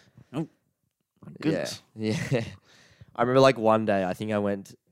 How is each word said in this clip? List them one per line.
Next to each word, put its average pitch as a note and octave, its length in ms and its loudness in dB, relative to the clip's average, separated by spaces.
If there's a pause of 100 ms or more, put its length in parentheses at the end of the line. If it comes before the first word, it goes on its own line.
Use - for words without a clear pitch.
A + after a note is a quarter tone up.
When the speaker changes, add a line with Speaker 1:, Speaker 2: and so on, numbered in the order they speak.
(320)
Speaker 1:
Oh, C3+ 80 -8
my - 920 -18
Speaker 2:
Yeah. - 80 -20
Speaker 1:
goodness. - 480 -4
Speaker 2:
<laughs> - 80 -20
Yeah. A2 480 -2 (680)
I A#2 80 0
remember, B2+ 180 4
like, C3+ 180 6
one A2 280 2
day, G2 180 0
I F2+ 100 -4
think G#2+ 180 -6
I G#2 60 0
went, G2+ 360 -4 (180)